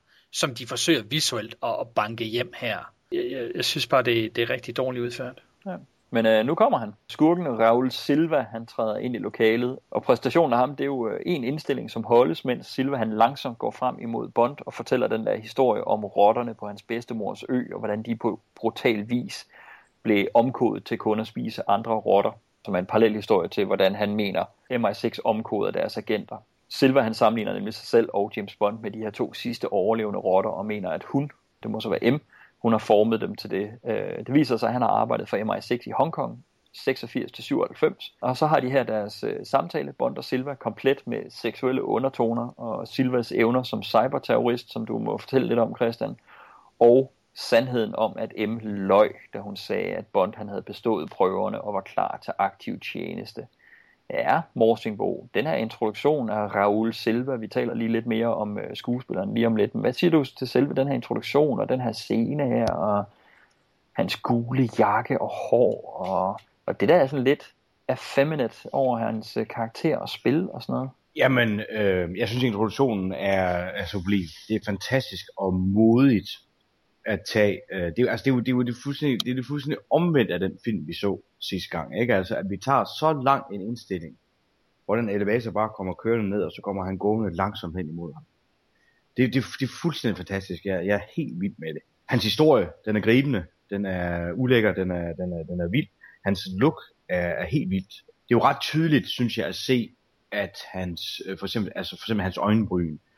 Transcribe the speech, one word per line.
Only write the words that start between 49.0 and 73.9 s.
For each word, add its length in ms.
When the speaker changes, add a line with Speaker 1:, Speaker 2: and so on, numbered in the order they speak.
Speaker 2:
da 60
hun 160
sagde, 400
at 120
Bond, 280
han 120
havde 140
bestået 480
prøverne 520
og 120
var 80
klar 420
til 140
aktiv 420
tjeneste. 680
Ja, 320
Morsingbo, 800
den 120
her 100
introduktion 760
af 260
Raul 380
Silva, 420
vi 120
taler 260
lige 180
lidt 140
mere 300
om, 220
øh, 180
skuespilleren 580
lige 140
om 80
lidt, 200
men 60
hvad 120
siger 180
du 120
til 240
selve 260
den 140
her 80
introduktion 640
og 100
den 120
her 100
scene 560
her, 180
og 380
hans 220
gule 540
jakke 420
og 80
hår, 720
og, 400
og 140
det 100
der 60
er 120
sådan 160
lidt 300
effeminate 640
over 260
hans, 400
øh, 100
karakter 500
og 120
spil 400
og 120
sådan 120
noget? 160
Speaker 3:
Jamen, 440
øh, 580
jeg 120
synes, 140
introduktionen 680
er, 420
er 320
sublim. 420